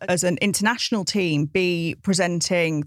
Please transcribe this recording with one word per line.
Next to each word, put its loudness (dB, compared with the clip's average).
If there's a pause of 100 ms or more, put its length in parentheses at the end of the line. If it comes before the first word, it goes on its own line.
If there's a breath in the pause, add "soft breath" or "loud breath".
as 0
an 0
international 0
team, 0
be 0
presenting 0